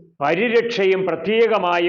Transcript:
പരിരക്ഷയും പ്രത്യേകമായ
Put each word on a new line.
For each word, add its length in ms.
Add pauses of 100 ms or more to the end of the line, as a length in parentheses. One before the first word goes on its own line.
(200)
പരിരക്ഷയും 840
പ്രത്യേകമായ 840